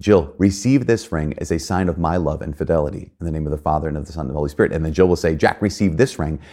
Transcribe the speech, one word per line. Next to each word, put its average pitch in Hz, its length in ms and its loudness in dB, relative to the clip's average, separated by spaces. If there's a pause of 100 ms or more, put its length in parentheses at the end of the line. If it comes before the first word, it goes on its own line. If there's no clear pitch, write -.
"Jill, 92 380 4
receive 120 480 2
this 117 240 0
ring 76 280 -2
as - 120 -6
a 82 80 0
sign 92 300 -2
of 82 100 -2
my 85 200 0
love 78 240 -2
and - 140 -8
fidelity 78 600 -2
in 85 80 -8
the 80 60 -4
name 78 140 -4
of 73 40 -4
the 76 80 -4
Father 78 300 -2
and 76 80 -4
of 73 100 -8
the - 60 -16
Son 82 100 -8
and 65 80 -6
of 67 40 -8
the 76 40 -4
Holy 73 120 -2
Spirit." - 220 2
And 80 120 -2
then 80 80 -2
Jill 90 160 6
will 87 80 4
say, 82 180 0
"Jack, 87 280 0
receive 95 340 0
this 131 220 0
ring 76 200 -4 (140)